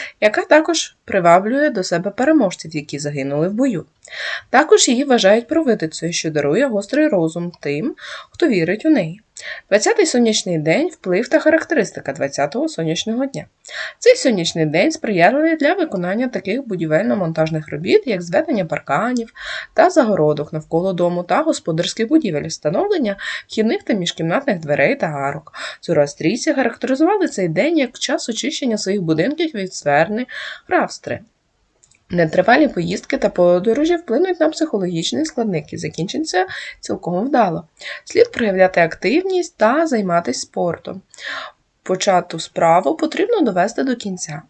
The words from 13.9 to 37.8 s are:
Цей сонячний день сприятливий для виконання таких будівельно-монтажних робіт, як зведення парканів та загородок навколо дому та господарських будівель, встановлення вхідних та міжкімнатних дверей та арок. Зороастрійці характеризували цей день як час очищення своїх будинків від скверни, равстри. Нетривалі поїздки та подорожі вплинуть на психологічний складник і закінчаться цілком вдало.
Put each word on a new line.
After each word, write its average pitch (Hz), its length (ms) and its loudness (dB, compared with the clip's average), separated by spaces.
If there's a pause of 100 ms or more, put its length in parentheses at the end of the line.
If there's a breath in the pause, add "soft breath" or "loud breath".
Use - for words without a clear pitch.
Цей 480 160 6
сонячний 175 500 0
день 175 260 2
сприятливий 240 640 2
для 302 180 2
виконання 214 540 -2
таких 214 340 -4
будівельно-монтажних 165 1080 -2
робіт, 190 360 2
як 196 160 -2
зведення 202 440 -2
парканів 220 680 -2 (400 loud breath)
та 349 160 4
загородок 156 640 2
навколо 165 400 -2
дому 175 300 -2
та 190 180 0
господарських 220 640 -2
будівель, 202 400 0
встановлення 220 680 -2 (300 loud breath)
вхідних 233 360 0
та 294 100 -2
міжкімнатних 180 640 -2
дверей 147 360 0
та 254 100 -4
арок. 147 480 -6 (280 loud breath)
Зороастрійці 165 720 0
характеризували 269 720 0
цей 185 200 -2
день 226 300 0
як 247 220 -2
час - 300 -4
очищення 233 480 -4
своїх 202 240 -2
будинків 233 520 -2
від 190 200 -8
скверни, 202 520 0 (420 loud breath)
равстри. - 520 -4 (880)
Нетривалі 185 580 4
поїздки 185 500 -4
та 202 120 0
подорожі 190 640 2
вплинуть 339 440 -2
на 311 100 2
психологічний 220 760 -2
складник 190 480 -4
і 160 40 -10
закінчаться 311 680 -4 (340 loud breath)
цілком - 460 -4
вдало. 202 420 0 (360 loud breath)